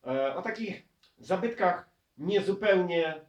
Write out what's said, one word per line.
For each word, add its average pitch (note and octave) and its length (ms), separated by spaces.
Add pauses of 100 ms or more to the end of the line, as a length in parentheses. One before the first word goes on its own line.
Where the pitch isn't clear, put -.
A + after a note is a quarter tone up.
e, C3+ 280
o F3+ 60
takich A3 440 (320)
zabytkach F#3 720 (280)
niezupełnie F3+ 1120